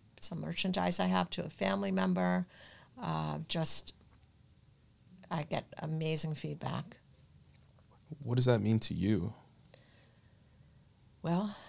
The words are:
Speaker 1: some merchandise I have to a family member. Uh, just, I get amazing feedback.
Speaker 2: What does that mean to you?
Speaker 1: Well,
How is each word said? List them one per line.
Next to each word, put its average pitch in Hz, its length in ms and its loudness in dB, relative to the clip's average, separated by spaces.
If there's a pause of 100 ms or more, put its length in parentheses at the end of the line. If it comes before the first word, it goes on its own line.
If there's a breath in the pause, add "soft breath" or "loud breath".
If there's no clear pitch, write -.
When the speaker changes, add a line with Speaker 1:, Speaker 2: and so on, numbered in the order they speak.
(180)
Speaker 1:
some 160 220 -6
merchandise 180 600 0
I 185 60 2
have 185 240 2
to - 140 -4
a - 60 -8
family 196 420 0
member. 185 540 2 (560 loud breath)
Uh, 156 440 -2
just, - 460 -2 (1400)
I 165 120 -2
get - 240 -4 (160)
amazing 156 520 -2
feedback. 147 640 -6 (1300)
Speaker 2:
What 123 140 0
does 123 100 4
that 117 160 6
mean 110 180 6
to - 140 -2
you? 104 400 2 (1900 soft breath)
Speaker 1:
Well, 185 320 2 (140 loud breath)